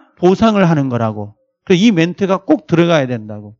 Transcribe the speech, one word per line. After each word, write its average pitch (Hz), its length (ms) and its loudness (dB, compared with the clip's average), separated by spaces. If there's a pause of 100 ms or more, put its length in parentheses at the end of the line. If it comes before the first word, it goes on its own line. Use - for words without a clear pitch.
(160)
보상을 190 520 2
하는 147 200 0
거라고. 110 480 -6 (280)
그래서 185 200 2
이 240 80 4
멘트가 180 460 -2
꼭 - 280 -2
들어가야 170 400 2
된다고. 107 540 -10